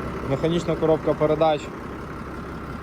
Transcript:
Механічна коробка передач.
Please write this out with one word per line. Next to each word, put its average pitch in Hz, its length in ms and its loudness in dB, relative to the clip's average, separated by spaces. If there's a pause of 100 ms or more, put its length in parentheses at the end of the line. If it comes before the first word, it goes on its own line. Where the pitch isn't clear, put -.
(300)
Механічна 160 460 2
коробка 156 380 4
передач. 151 480 4 (1200)